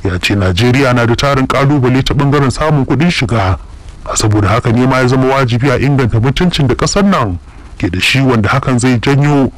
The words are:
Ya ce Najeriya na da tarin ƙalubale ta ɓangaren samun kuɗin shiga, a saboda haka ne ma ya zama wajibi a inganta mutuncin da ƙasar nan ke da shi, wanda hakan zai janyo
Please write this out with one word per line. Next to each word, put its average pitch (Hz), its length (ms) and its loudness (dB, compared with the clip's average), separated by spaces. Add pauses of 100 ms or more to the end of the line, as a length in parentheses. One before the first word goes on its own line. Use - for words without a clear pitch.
Ya 92 140 -4
ce 101 180 -4
Najeriya 120 580 2
na 120 120 2
da 117 100 2
tarin 139 320 0
ƙalubale 131 560 0
ta - 100 -2
ɓangaren 143 360 2
samun 151 360 0
kuɗin 151 240 0
shiga, 101 480 -2 (480)
a - 100 -8
saboda 104 320 0
haka 120 240 0
ne 123 140 2
ma 131 140 2
ya 127 80 2
zama 131 260 2
wajibi 127 360 0
a 123 80 0
inganta 127 420 0
mutuncin 139 480 0
da 120 60 2
ƙasar 175 300 0
nan 131 340 0 (380)
ke 92 140 -4
da 90 100 -4
shi, - 220 0
wanda 113 260 2
hakan 131 300 0
zai 123 240 2
janyo 139 560 2